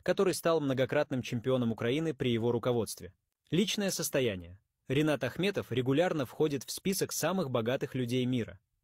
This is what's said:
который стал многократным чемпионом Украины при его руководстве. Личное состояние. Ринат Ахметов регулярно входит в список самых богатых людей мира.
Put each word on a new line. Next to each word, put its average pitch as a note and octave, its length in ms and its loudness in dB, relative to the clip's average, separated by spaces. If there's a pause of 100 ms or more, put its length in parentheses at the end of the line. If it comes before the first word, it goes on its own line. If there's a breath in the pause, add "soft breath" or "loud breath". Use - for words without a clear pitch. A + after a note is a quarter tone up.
который F#3 320 2
стал E3 260 2
многократным C3+ 640 0
чемпионом B2 480 0
Украины C3+ 420 -2
при B2+ 200 0
его A#2 180 2
руководстве. A2+ 640 -2 (380)
Личное G3+ 420 0
состояние. G2+ 640 -2 (300)
Ринат C#3+ 340 2
Ахметов E3 480 -2
регулярно C#3 560 2
входит C#3+ 380 0
в - 80 -10
список F#3 400 -2
самых E3+ 380 0
богатых B2 440 0
людей B2+ 300 0
мира. B2 340 -2 (260)